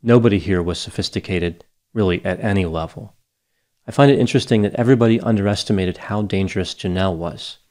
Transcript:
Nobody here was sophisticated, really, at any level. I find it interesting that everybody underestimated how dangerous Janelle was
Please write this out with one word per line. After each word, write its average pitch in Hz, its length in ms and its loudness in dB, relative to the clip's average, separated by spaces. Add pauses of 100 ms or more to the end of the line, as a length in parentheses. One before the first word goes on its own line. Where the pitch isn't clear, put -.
Nobody 117 360 6
here 90 240 -2
was 85 160 -4
sophisticated, - 840 -6 (280)
really, 95 320 0
at 92 180 -4
any 98 220 0
level. 82 500 -8 (720)
I - 40 -14
find 143 200 6
it 139 80 4
interesting 120 440 2
that 101 120 -2
everybody 117 460 4
underestimated 101 800 0
how 104 240 -6
dangerous 95 520 -4
Janelle 92 420 -2
was - 420 -12 (120)